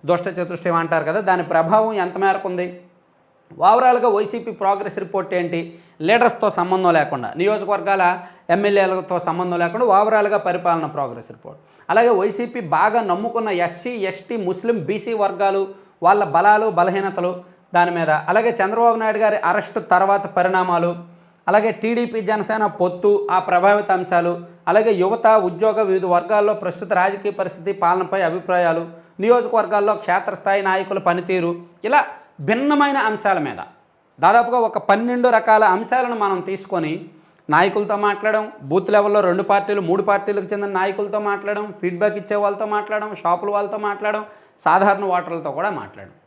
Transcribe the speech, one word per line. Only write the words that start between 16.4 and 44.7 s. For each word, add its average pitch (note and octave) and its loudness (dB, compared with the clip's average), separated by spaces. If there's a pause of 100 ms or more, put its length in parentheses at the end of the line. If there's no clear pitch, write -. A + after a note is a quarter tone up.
బలహీనతలు, F3+ -2 (320)
దాని F3 4
మీద. E3+ -2
అలాగే G3 0
చంద్రబాబు A3+ 2
నాయుడు A3 -2
గారి G#3 2
అరెస్ట్ G#3 -2 (100)
తర్వాత G3 2
పరిణామాలు, F3+ 0 (520)
అలాగే G#3 2
టీడీపీ A3+ -2
జనసేన G#3+ -2
పొత్తు, F3+ 0
ఆ F#3 2
ప్రభావిత G3 2
అంశాలు, F3 0 (260)
అలాగే G#3+ 2
యువత, F#3+ 0
ఉద్యోగ, G#3+ 2
వివిధ F#3+ 0
వర్గాల్లో G3+ 2
ప్రస్తుత F#3 -6
రాజకీయ G3 0
పరిస్థితి, F#3 -6
పాలనపై F#3 0
అభిప్రాయాలు, E3+ 0 (320)
నియోజకవర్గాల్లో G#3+ 2
క్షేత్రస్థాయి G3 -2
నాయకుల F#3+ -2
పనితీరు, F3 -2 (220)
ఇలా C4 2 (360)
భిన్నమైన C#4 0
అంశాల G#3 0
మీద B2+ -6 (600)
దాదాపుగా A#3 4
ఒక A3+ 0
పన్నెండు A#3+ 2
రకాల A3 6
అంశాలను A#3 0
మనం G3 0
తీసుకొని F3+ -6 (400)
నాయకులతో G3+ 2
మాట్లాడడం, G#3 -2 (120)
బూత్ E3+ 0
లెవెల్లో G#3 4
రెండు F3+ 2
పార్టీలు, G3+ 0
మూడు F#3 0
పార్టీలకు G3+ -2
చెందిన G3+ -6
నాయకులతో G3 -4
మాట్లాడడం, G#3 -4
ఫీడ్‌బ్యాక్ F#3 -2
ఇచ్చే G#3 -6
వాళ్ళతో G3+ -2
మాట్లాడడం, G#3 -4
షాపుల F3+ -2
వాళ్ళతో G3+ -4
మాట్లాడడం, G#3 -4 (340)
సాధారణ G3 4